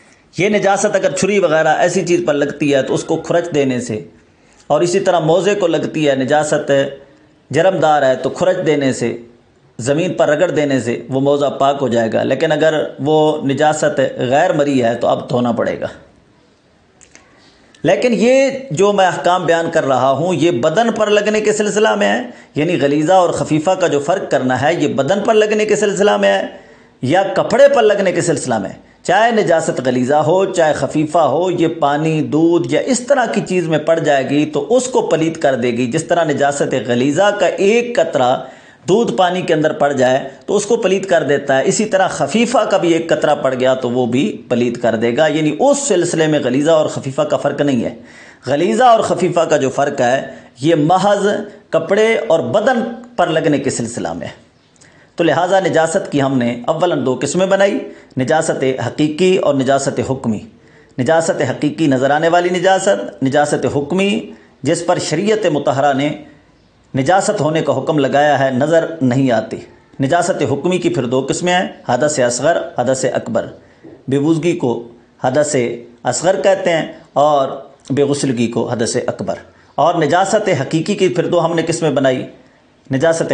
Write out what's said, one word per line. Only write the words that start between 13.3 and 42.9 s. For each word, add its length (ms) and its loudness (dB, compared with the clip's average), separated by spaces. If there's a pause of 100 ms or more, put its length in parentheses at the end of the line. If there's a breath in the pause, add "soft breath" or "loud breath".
نجاست 540 0 (180)
غیر 340 2
مری 320 0
ہے 100 2
تو 140 -2
اب 220 -2
دھونا 220 0
پڑے 280 -4
گا۔ 60 -6 (2000 soft breath)
لیکن 340 2
یہ 340 4 (200)
جو 220 2
میں 140 2
احکام 400 0
بیان 260 2
کر 140 0
رہا 240 2
ہوں 240 0
یہ 160 2
بدن 420 0
پر 180 0
لگنے 300 0
کے 120 0
سلسلہ 420 0
میں 240 0
ہے، 40 -6 (320 loud breath)
یعنی 260 0
غلیظہ 320 2
اور 180 6
خفیفہ 400 0
کا 160 0
جو 140 0
فرق 300 -2
کرنا 320 0
ہے 120 2
یہ 140 0
بدن 360 0
پر 100 2
لگنے 320 2
کے 100 0
سلسلہ 400 2
میں 160 2
ہے 140 -2 (560 loud breath)
یا 200 2 (120)
کپڑے 400 4
پر 80 2
لگنے 300 2
کے 80 -2
سلسلہ 380 -2
میں 120 -8
ہے۔ 200 -20 (120)
چاہے 280 2
نجاست 540 0
غلیظہ 300 0
ہو، 300 2
چاہے 280 0
خفیفہ 460 -2
ہو، 320 0
یہ 180 0
پانی، 540 -2
دودھ 520 0
یا 60 2
اس 200 -2
طرح 260 0
کی 220 -2
چیز 200 -2
میں 100 0
پڑ 200 0
جائے 320 0
گی 160 2
تو 300 0
اس 100 0
کو 160 0
پلید 340 0
کر 180 0
دے 160 0
گی۔ 200 -2
جس 140 -2
طرح 200 0
نجاست 500 0 (120)
غلیظہ 540 2
کا 60 2
ایک 500 0
قطرہ 400 2 (520 loud breath)
دودھ 280 2
پانی 260 0
کے 120 0
اندر 180 0
پڑ 200 0
جائے 360 0 (180 loud breath)
تو 100 0
اس 100 -2
کو 100 0
پلید 300 0
کر 160 2
دیتا 360 0
ہے، 80 2
اسی 180 -2
طرح 240 0
خفیفہ 500 -2
کا 180 0
بھی 160 2